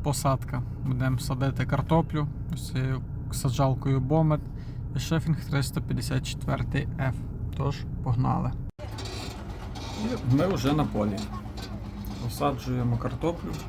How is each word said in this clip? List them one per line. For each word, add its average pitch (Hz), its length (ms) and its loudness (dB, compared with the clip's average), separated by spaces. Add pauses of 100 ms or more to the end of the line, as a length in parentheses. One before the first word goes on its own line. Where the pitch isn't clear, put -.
посадка. 135 580 2 (240)
Будемо 131 340 2
садити 135 460 0
картоплю 151 600 2 (280)
з 127 140 -4
цією 131 320 0 (300)
саджалкою 135 680 4
Бомет 151 420 4 (540)
і 143 40 2
Шефінг 156 460 2
триста 139 360 0
п'ятдесят 131 460 0
четвертий - 600 0 (120)
Ф. 131 160 2 (420)
Тож, 139 280 0 (180)
погнали. 127 480 2 (1500)
І 214 320 2
ми 165 120 6
вже 143 260 2
на 151 100 4
полі. 104 340 0 (1040)
Посаджуємо 123 720 0
картоплю. 160 540 -2 (180)